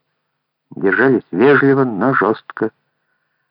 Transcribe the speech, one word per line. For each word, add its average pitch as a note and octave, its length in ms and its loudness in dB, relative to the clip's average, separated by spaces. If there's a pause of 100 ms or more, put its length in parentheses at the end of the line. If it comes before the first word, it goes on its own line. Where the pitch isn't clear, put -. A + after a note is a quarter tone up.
(760)
держались G2 560 0
вежливо, C3+ 520 2
но A#2+ 300 -2
жестко. - 580 -4 (800)